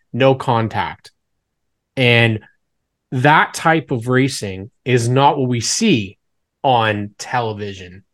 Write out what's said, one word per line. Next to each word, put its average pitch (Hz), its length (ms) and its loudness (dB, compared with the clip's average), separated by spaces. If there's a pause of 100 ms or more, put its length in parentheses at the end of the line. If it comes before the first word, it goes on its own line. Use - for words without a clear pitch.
(120)
no 131 220 4
contact. 107 760 -4 (840)
And 117 440 2 (720)
that 147 420 2
type 165 360 -2
of 120 180 -6
racing 117 640 -2 (140)
is 120 240 0
not 139 300 2
what 131 100 -2
we 123 120 -2
see 113 580 -2 (440)
on 107 560 0
television. 101 960 -8